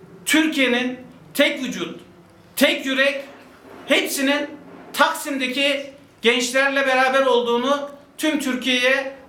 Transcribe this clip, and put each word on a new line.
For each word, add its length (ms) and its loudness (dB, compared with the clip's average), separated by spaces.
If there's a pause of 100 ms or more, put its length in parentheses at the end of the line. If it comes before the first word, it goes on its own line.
(240)
Türkiye'nin 760 2 (340)
tek 280 2
vücut, 380 -8 (560)
tek 300 2
yürek, 380 0 (640)
hepsinin 640 0 (420)
Taksim'deki 1000 -2 (300)
gençlerle 640 2
beraber 400 2
olduğunu 640 0 (280)
tüm 220 0
Türkiye'ye 760 0 (120)